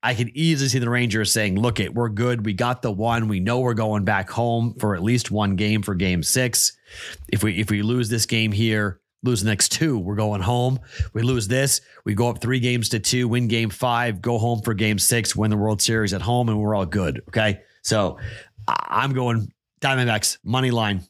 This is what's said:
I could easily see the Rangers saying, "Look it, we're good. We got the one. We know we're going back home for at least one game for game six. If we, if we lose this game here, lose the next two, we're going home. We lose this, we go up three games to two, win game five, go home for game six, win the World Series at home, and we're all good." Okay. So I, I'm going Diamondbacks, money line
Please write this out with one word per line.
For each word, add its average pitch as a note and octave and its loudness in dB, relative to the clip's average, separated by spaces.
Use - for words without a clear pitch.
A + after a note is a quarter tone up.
I B2 0
could A#2 -2
easily C#3+ 0
see C3+ 2
the A#2+ 0
Rangers A2 0
saying, G#2 2
"Look A2+ 0
it, F#2+ -2
we're A#2 0
good. A2+ 0
We A2 -2
got A#2+ -2
the A#2 -2
one. A2 0
We G2+ 0
know A#2 0
we're A#2+ 0
going G#2+ 0
back G2 0
home A#2 0
for G#2 0
at F2 -4
least A2+ 0
one G2+ 2
game G#2+ 2
for G2+ -2
game F2+ 2
six. - 0
If G2+ 0
we, G#2+ 2
if G2+ 0
we G#2 2
lose A2+ 0
this A2+ 0
game A2 2
here, G#2+ 0
lose A#2+ 2
the G#2+ 2
next G#2 2
two, D3+ 0
we're G2 -2
going G#2 0
home. B2 0
We A2+ -2
lose A#2+ 0
this, C3+ 2
we G#2 -2
go A#2+ 2
up A2+ -4
three B2+ 0
games B2 0
to A#2 -2
two, B2 0
win A#2+ 0
game A2+ 0
five, A#2 -2
go A#2+ 0
home A2+ 0
for A2+ -2
game G#2+ 0
six, A2+ 0
win G#2+ 0
the G#2 2
World G#2 0
Series A2 0
at G2 -4
home, A#2+ 0
and G#2+ 0
we're G#2+ 0
all F#2+ 0
good." E2 -2
Okay. G#2+ 0
So G#2 0
I, G1+ -2
I'm C#3+ -2
going A#2+ -2
Diamondbacks, B2 0
money B2+ 0
line G#2 0